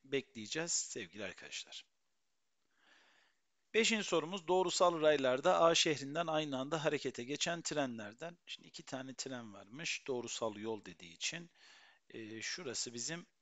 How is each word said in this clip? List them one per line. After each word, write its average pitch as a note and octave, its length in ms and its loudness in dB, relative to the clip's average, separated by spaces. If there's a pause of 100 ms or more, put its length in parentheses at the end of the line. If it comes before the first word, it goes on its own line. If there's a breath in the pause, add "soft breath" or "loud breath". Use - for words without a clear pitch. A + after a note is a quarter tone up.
bekleyeceğiz C#3 680 -4
sevgili G2+ 540 -6
arkadaşlar. - 600 -12 (1900 soft breath)
Beşinci A3 300 4
sorumuz, E3 440 0
doğrusal F3+ 540 4
raylarda D3+ 600 6
A E3 140 8
şehrinden D3+ 520 2
aynı D#3 320 0
anda D3+ 260 -2
harekete C3+ 380 0
geçen D#3+ 380 -4
trenlerden. C3 840 -6
Şimdi - 220 -14
iki D#3 160 -16
tane C3 300 -10
tren A#2+ 400 -10
varmış, G#2+ 540 -8
doğrusal A#2 500 -2
yol G#2+ 280 -6
dediği F2 280 -16
için. E3+ 360 -6 (600 loud breath)
Ee, A2 320 -12
şurası A#2+ 520 -6
bizim D3+ 320 -6 (160)